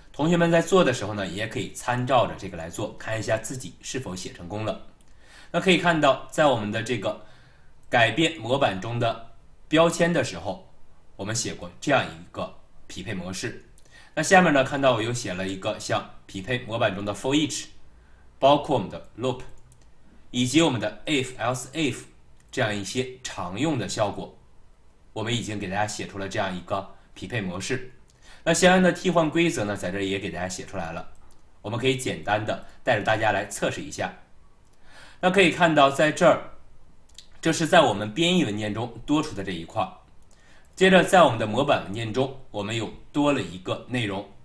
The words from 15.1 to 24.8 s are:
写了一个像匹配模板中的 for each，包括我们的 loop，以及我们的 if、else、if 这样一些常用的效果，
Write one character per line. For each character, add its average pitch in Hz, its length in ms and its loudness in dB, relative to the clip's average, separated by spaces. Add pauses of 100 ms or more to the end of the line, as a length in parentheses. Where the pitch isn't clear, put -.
写 104 200 -6
了 92 140 -4
一 98 100 -6
个 104 220 -6
像 107 260 -4 (220)
匹 95 160 -10
配 123 220 -4
模 107 120 -6
板 107 200 2
中 101 80 -6
的 104 100 -4
for 131 180 -2
each， - 340 0 (720)
包 143 180 8
括 143 180 -2
我 107 40 0
们 85 100 -6
的 82 180 -14 (100)
loop， 123 240 -4 (920)
以 123 160 0
及 143 120 4
我 165 80 6
们 120 120 -2
的 107 260 -6
if、 143 300 -2
else、 123 360 -4
if 147 260 -2 (520)
这 135 100 -4
样 107 140 0
一 101 100 -6
些 123 380 -6
常 90 340 -8
用 143 220 0
的 92 100 -4
效 104 220 0
果， 95 260 -12 (760)